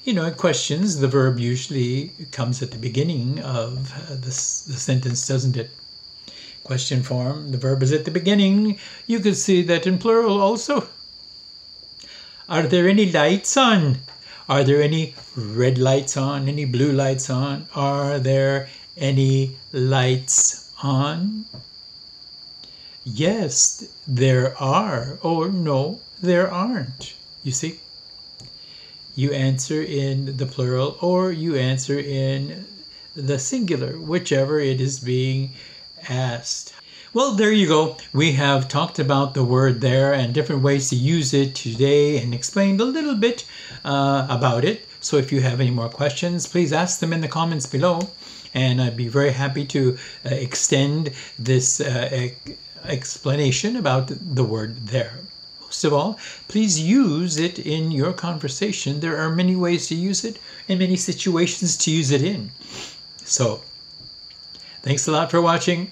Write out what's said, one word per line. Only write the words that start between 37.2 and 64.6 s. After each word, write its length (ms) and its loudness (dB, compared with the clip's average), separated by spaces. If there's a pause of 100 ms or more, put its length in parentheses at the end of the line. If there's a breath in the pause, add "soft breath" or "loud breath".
there 180 4
you 140 6
go. 320 4 (160 loud breath)
We 200 4
have 340 2
talked 320 -2
about 340 2
the 100 2
word 380 4
there 320 4
and 180 0
different 300 0
ways 280 2
to 60 0
use 380 2
it 220 2
today 680 2
and 140 -4
explained 440 0
a 60 4
little 300 -2
bit, 300 0 (380 loud breath)
uh, 460 2
about 340 2
it. 220 0 (160 loud breath)
So 160 0
if 140 0
you 100 2
have 180 0
any 120 2
more 180 -2
questions, 560 -2
please 260 0
ask 280 0
them 120 -2
in 100 -2
the 60 -2
comments 380 -2
below. 460 0 (420 loud breath)
And 260 2
I'd 160 0
be 120 -4
very 240 2
happy 340 -2
to, 320 0 (260 loud breath)
uh, 60 -8
extend 840 0 (280 loud breath)
this, 420 2
uh, 320 -2
e-, 400 -6 (320)
explanation 880 -2
about 360 0 (240)
the 80 2
word 460 -4
there. 320 -4 (400)
Most 220 -10
of 100 2
all, 260 0 (280 loud breath)
please 320 0
use 580 2
it 200 -2
in 320 -2
your 240 0
conversation. 840 -4
There 180 -2
are 140 0
many 240 2
ways 320 0
to 80 -4
use 280 -2
it 140 -8 (300 loud breath)
and 100 0
many 180 2
situations 840 0
to 120 0
use 220 2
it 100 4
in. 300 -4 (760 loud breath)
So, 360 0 (1200 loud breath)